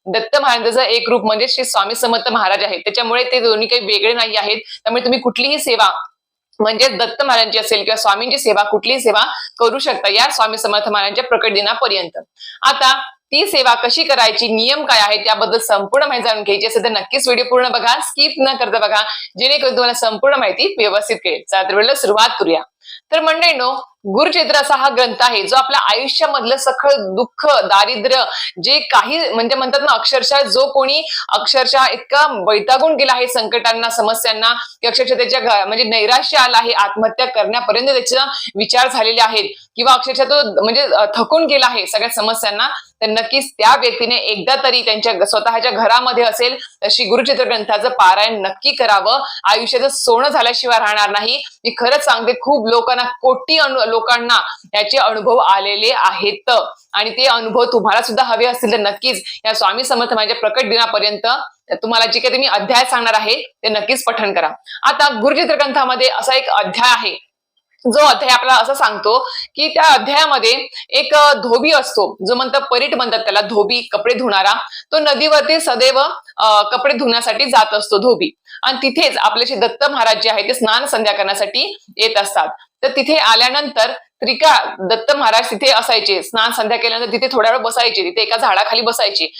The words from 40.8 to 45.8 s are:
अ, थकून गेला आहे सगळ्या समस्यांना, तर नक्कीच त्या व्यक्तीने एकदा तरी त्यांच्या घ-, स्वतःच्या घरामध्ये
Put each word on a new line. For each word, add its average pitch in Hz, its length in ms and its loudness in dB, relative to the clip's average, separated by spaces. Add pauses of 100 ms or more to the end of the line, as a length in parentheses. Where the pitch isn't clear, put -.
अ, 214 240 2 (100)
थकून 311 300 2
गेला 269 200 2
आहे 233 200 -2
सगळ्या 220 240 -2
समस्यांना, 214 580 -2 (340)
तर 220 40 -2
नक्कीच 226 520 -2
त्या 226 220 6
व्यक्तीने 240 360 -2
एकदा 214 480 -2
तरी 254 180 2
त्यांच्या 220 320 0
घ-, 175 100 2
स्वतःच्या 226 480 0
घरामध्ये 240 520 2